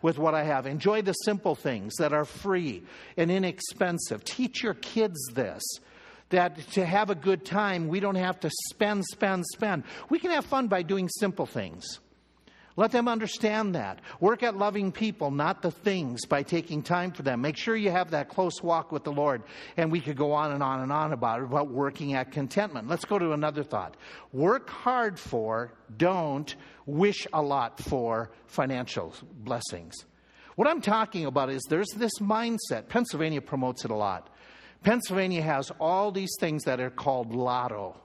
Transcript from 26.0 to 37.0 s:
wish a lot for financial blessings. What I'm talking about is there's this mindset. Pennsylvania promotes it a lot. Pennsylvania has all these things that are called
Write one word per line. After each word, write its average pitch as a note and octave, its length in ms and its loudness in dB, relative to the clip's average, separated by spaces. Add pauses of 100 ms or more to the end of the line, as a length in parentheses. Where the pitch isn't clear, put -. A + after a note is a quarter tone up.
wish E3+ 480 2
a D#3 80 4
lot C#3 380 0
for A#2 500 0 (160)
financial B2 680 -2 (280)
blessings. G#2+ 560 -6 (580)
What F#3 140 4
I'm D#4+ 120 2
talking G#3 460 0
about C3 240 2
is C3+ 180 -4
there's F#3 280 0
this A3 240 -2
mindset. G#3+ 680 -2
Pennsylvania D#3+ 540 0
promotes B2+ 420 -4
it A2+ 60 -4
a A2 60 0
lot. G2 340 -2 (540)
Pennsylvania F#3+ 580 2
has C#3+ 280 0 (100)
all F#3+ 320 2
these F#3 260 -4
things D#3 260 -2
that B2+ 160 0
are B2+ 80 -2
called B2+ 460 -2